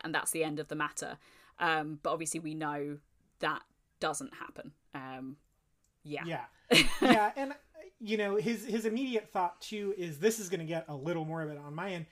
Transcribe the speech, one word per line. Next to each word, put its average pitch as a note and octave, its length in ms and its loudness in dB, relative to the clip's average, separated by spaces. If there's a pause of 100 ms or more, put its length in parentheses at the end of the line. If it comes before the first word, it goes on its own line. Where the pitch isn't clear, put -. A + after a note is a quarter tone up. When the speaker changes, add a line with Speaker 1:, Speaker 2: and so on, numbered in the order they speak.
Speaker 1:
and D#3 100 -4
that's - 180 0
the D#3+ 120 0
end D3+ 160 -2
of D3 80 -6
the D#3 80 -6
matter. D3+ 420 -4 (420)
Um, D#3 440 4
but D#3 80 2
obviously D#3+ 300 -2
we D#3 120 -6
know D3 440 -4 (420)
that D3+ 220 0 (380)
doesn't - 360 -2
happen. - 380 -14 (200)
Um, C3 440 -8 (640)
yeah. C#3+ 220 -6
Speaker 2:
Yeah. C#3 200 -4 (260)
Speaker 1:
<laughs> - 120 8 (180)
Speaker 2:
Yeah, A3+ 340 8
and, C#4 180 -4 (460)
you A3 180 0
know, G3+ 200 2
his, G#3+ 280 0
his A3+ 200 0
immediate A3+ 440 0
thought, F3 320 0
too, G#3 360 -4
is, E3 220 -6
this A3 200 4
is F#3+ 100 -6
gonna F3 160 -2
get E3 220 -2
a D3 80 -6
little D#3+ 300 -2
morbid D#3 320 -4
on D3 160 -12
my F#3 180 -4
end. E3 200 -6